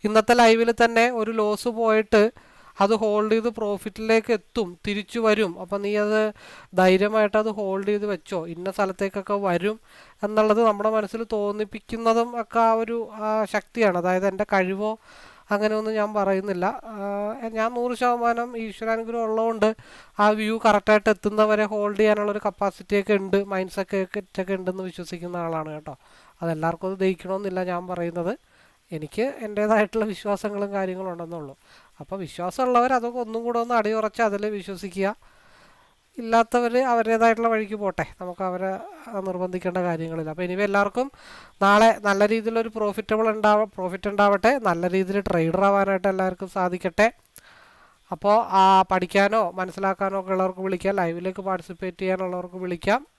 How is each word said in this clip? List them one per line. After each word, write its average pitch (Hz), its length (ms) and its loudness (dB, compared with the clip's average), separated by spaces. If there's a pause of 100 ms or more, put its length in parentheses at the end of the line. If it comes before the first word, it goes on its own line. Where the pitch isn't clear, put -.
ഇന്നത്തെ 214 300 4
ലൈവിൽ 233 400 6 (120)
തന്നെ 233 260 4
ഒരു 220 200 -2
ലോസ് 214 360 0
പോയിട്ട് 220 640 4 (500)
അത് 202 140 4
ഹോൾഡ് 208 360 2
ചെയ്ത് 226 180 2
പ്രോഫിറ്റിലേക്ക് 220 840 -2
എത്തും, 185 440 -4 (100)
തിരിച്ചു 208 320 -6
വരും. 208 400 2
അപ്പം 190 220 -6
നീ 208 160 -2
അത് 214 360 0 (440)
ധൈര്യമായിട്ട് 208 600 4
അത് 214 120 0
ഹോൾഡ് 196 380 -4
ചെയ്ത് 208 180 -2
വെച്ചോ, 180 420 -6
ഇന്ന 175 240 -8
സ്ഥലത്തേക്കൊക്കെ 190 640 -2
വരും 202 460 0 (440)
എന്നുള്ളത് 214 420 4
നമ്മുടെ 214 240 2
മനസ്സിൽ 220 420 -2
തോന്നിപ്പിക്കുന്നതും 226 1080 -2
ഒക്കെ 226 180 -2
ആ 226 140 6
ഒരു, 226 400 -2
ആ, 214 320 -2
ശക്തിയാണ്. 208 520 0
അതായത് 185 300 2
എൻ്റെ 190 260 -2
കഴിവോ 196 460 0 (520)
അങ്ങനെയൊന്നും 214 420 0
ഞാൻ 214 200 -2
പറയുന്നില്ല. 190 520 0
ആ, 214 840 -6
ഞാൻ 220 260 -2
നൂറ് 240 240 -4
ശതമാനം 240 600 0
ഈശ്വരാനുഗ്രഹം 226 680 -4
ഉള്ളതുകൊണ്ട് 220 520 0 (440)
ആ 208 100 6
വ്യൂ 214 360 0
കറക്റ്റായിട്ട് 208 440 4
എത്തുന്നവരെ 214 560 2
ഹോൾഡ് 208 320 -4
ചെയ്യാനുള്ളൊരു 208 480 2
കപ്പാസിറ്റിയൊക്കെ 202 680 -2
ഉണ്ട്, 196 340 0
മൈൻഡ് 190 240 -4
സെറ്റൊക്കെ 190 840 -6
ഉണ്ടെന്ന് 185 300 -6
വിശ്വസിക്കുന്ന 175 540 -10
ആളാണ് 165 320 -6
കേട്ടോ. 151 280 -14 (440)
അതെല്ലാവർക്കും 165 500 -4
അത് 196 60 -8
ദഹിക്കണമെന്നില്ല 185 680 -2
ഞാൻ 180 240 -4
പറയുന്നത്. 175 500 -4 (540)
എനിക്ക് 185 480 -6
എൻ്റേതായിട്ടുള്ള 214 680 0
വിശ്വാസങ്ങളും 202 680 -4
കാര്യങ്ങളും 190 400 -6
ഉണ്ടെന്നുള്ളൂ. 165 460 -12 (420)
അപ്പോൾ 190 200 -10
വിശ്വാസമുള്ളവർ 240 760 0
അതൊക്കെ 240 260 -2
ഒന്നും 226 240 -6
കൂടെ 233 160 -2
ഒന്ന് 240 140 -2
അടിയുറച്ച് 220 480 0
അതിൽ 202 240 0
വിശ്വസിക്കുക. 196 680 -4 (1040)
ഇല്ലാത്തവർ 233 600 2
അവരുടേതായിട്ടുള്ള 226 680 2
വഴിക്ക് 220 280 0
പോട്ടെ, 196 300 -4 (160)
നമുക്ക് 180 220 -8
അവരെ 190 360 -4 (400)
നിർബന്ധിക്കേണ്ട 180 580 -4
കാര്യങ്ങളില്ല. 165 520 -4
അപ്പോൾ 165 140 -6
anyway 180 200 -2
എല്ലാവർക്കും 202 480 0 (500)
നാളെ 208 400 6
നല്ല 202 260 2
രീതിയിലൊരു 226 480 -2
പ്രോഫിറ്റബിൾ 214 540 0
ഉണ്ടാവ-, 214 440 2
പ്രോഫിറ്റ് 185 360 -6
ഉണ്ടാവട്ടെ, 202 540 4
നല്ല 165 260 0
രീതിയിൽ 190 300 0
ട്രേഡർ 175 440 0
ആവാനായിട്ട് 196 440 2
എല്ലാവർക്കും 190 400 -2
സാധിക്കട്ടെ. 185 640 0 (1000)
അപ്പോൾ, 208 320 2
ആ, 190 480 6
പഠിക്കാനോ 196 600 2
മനസ്സിലാക്കാനോ 190 680 -4
ഒക്കെ 190 120 -6
ഉള്ളവർക്ക് 185 280 -2
വിളിക്കാം, 190 360 -2
ലൈവിലേക്ക് 180 460 -4
പാർട്ടിസിപ്പേറ്റ് 185 560 -8
ചെയ്യാനുള്ളവർക്ക് 180 580 -4
വിളിക്കാം. 185 520 -2 (120)